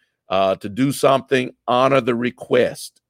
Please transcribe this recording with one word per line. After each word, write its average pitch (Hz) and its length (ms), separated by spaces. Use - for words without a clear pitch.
uh, 95 280
to 104 120
do 127 220
something, 131 640
honor 131 320
the 120 140
request. 120 960